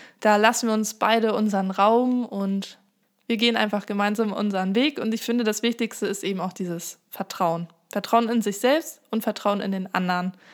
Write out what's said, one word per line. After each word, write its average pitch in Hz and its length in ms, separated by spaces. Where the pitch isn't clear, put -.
Da 214 160
lassen 226 320
wir 220 60
uns 214 200
beide 220 400
unseren 196 360
Raum 240 540
und 196 540
wir 233 100
gehen 226 200
einfach 214 300
gemeinsam 208 460
unseren 196 420
Weg. 285 240
Und 226 160
ich 226 80
finde, 240 220
das 214 180
Wichtigste 226 440
ist 196 180
eben 190 160
auch 185 120
dieses 170 460
Vertrauen. 170 580
Vertrauen 233 380
in 233 140
sich 202 160
selbst 294 420
und 220 120
Vertrauen 208 380
in 196 120
den 190 220
anderen. 180 380